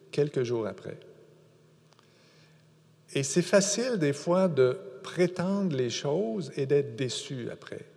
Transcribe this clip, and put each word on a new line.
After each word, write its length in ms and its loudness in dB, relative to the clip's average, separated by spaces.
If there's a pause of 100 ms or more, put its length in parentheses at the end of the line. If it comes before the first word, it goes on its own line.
(120)
quelques 320 2
jours 240 -2
après. 300 -10 (2250)
Et 100 0
c'est 180 0
facile, 560 2
des 160 2
fois, 360 2
de 280 4 (260)
prétendre 720 0
les 160 0
choses 640 -2
et 100 0
d'être 300 2
déçu 560 -6
après. 340 -12 (120)